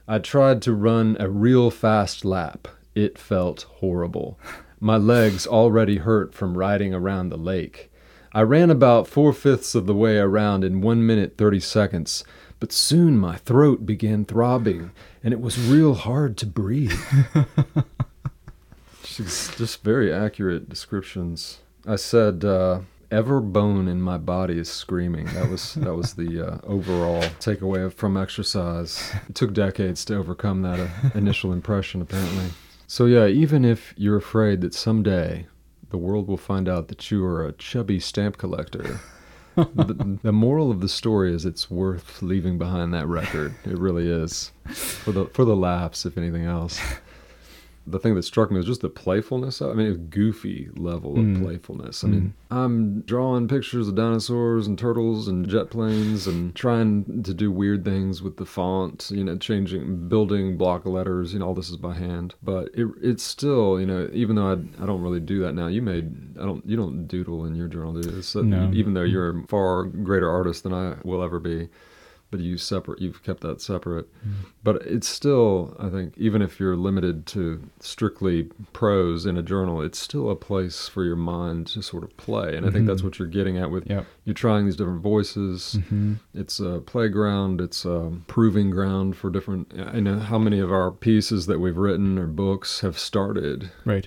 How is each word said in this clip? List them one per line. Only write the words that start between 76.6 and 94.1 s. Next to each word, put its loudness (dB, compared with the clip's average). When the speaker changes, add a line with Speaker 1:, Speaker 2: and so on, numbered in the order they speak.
Speaker 1:
you're 0
limited 0
to -4
strictly -2
prose 0
in 0
a -2
journal, -2
it's -6
still -4
a -2
place -6
for -4
your 0
mind -4
to -8
sort -10
of -18
play. -4
And -6
I 0
think 2
that's 0
Speaker 2:
Mm-hmm. -2
Speaker 1:
what -8
you're -6
getting -2
at -4
with -6
Speaker 2:
Yep. -4
Speaker 1:
you're -4
trying 2
these 0
different -4
voices. -2
Speaker 2:
Mm-hmm. -2
Speaker 1:
It's -8
a -4
playground. 0
It's -6
a -2
proving 4
ground 0
for -8
different, -6
I -6
know 2
how -2
many 4
of 0
our 2
pieces 2
that 0
we've 0
written 2
or -2
books -2
have -2
started, -4
Speaker 2:
Right. 0